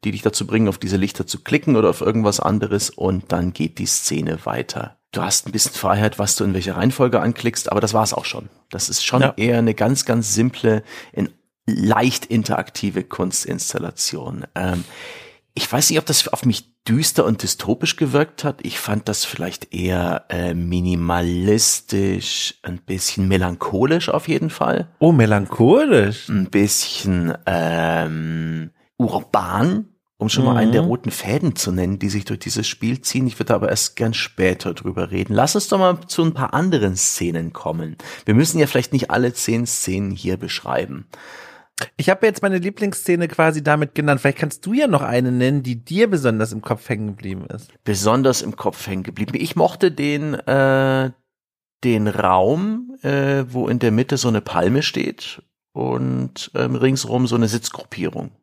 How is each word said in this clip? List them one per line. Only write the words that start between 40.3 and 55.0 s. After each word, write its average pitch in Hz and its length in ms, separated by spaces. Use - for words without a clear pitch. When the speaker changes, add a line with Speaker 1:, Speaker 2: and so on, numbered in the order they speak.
Speaker 1:
beschreiben. - 680
Speaker 2:
Ich 147 100
habe 190 180
jetzt 214 140
meine 196 160
Lieblingsszene 180 720
quasi 156 340
damit 147 320
genannt. 147 280
Vielleicht 143 160
kannst - 260
du 196 80
ja 285 140
noch 156 160
eine 123 280
nennen, 127 320
die 123 220
dir 214 240
besonders 113 440
im 110 100
Kopf - 260
hängen 107 200
geblieben 95 360
ist. - 160
Speaker 1:
Besonders 110 560
im - 160
Kopf - 300
hängen 95 160
geblieben. - 320
Ich - 220
mochte 175 360
den, 147 400
äh, 135 760
den 110 240
Raum, 143 920
äh, 139 480
wo 123 180
in 123 100
der 117 140
Mitte 131 240
so 127 120
eine 107 120
Palme 104 420
steht - 600